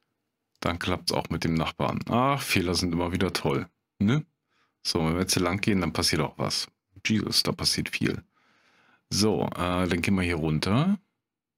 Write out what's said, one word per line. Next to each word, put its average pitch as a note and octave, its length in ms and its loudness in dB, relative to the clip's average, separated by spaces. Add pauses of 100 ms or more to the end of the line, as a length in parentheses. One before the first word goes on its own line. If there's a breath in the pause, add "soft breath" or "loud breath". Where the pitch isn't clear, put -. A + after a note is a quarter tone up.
(680)
Dann F2 140 -2
klappt's - 320 -2
auch - 180 -2
mit E2+ 140 -2
dem E2 100 2
Nachbarn. - 540 -2
Ach, C3 340 2
Fehler F2+ 320 0
sind F2 180 -2
immer F2 200 0
wieder F#2 200 0
toll, - 360 -2 (320)
ne? B2 260 2 (560)
So, - 160 0
wenn D#2+ 140 2
wir F2 80 2
jetzt F#2 140 0
hier F#2 100 2
lang F2 160 0
gehen, G2+ 200 2
dann E2 120 -2
passiert E2+ 300 2
auch C2+ 160 -4
was. - 280 -4 (380)
Jesus, - 400 0
da - 80 -2
passiert - 360 -2
viel. - 360 -4 (840 soft breath)
So, F#2 360 2
äh, F2+ 420 0
dann F2 160 0
gehen G2+ 140 2
wir F#2 80 2
hier F2 100 0
runter. F#2 640 2 (600)